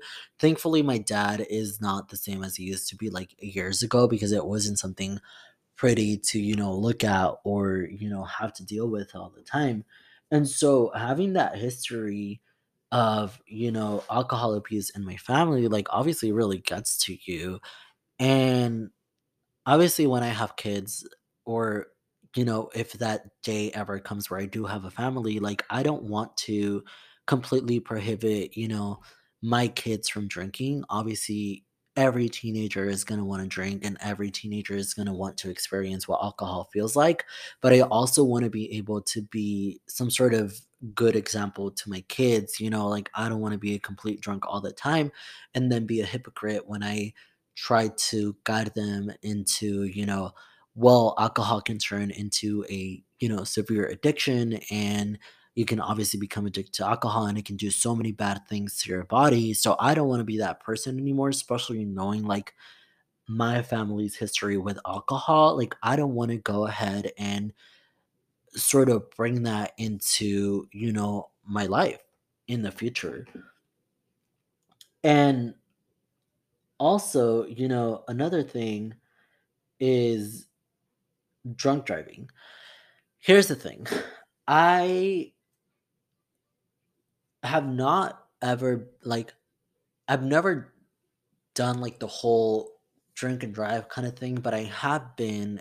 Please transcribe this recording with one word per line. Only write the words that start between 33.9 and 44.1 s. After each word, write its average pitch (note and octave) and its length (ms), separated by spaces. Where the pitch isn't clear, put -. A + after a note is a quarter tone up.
every G2+ 300
teenager G#2 440
is G2 180
gonna G2+ 200
want F#2 240
to F#2+ 120
experience F#2+ 580
what - 140
alcohol F#2 500
feels G#2 240
like, E3 280
but B2+ 120
I B2+ 80
also B2+ 420
wanna A#2+ 260
be G#2+ 280
able G#2 240
to - 200
be G#2 640
some B2 220
sort B2 240
of G#2 260
good A2+ 220
example G2+ 560
to - 180
my F#2 120
kids, A#2 580
you G#2+ 100
know, G#2 180
like, G#2 260
I A3 160
don't A2 120
wanna G#2 160
be G#2 160
a G2+ 60
complete G#2 420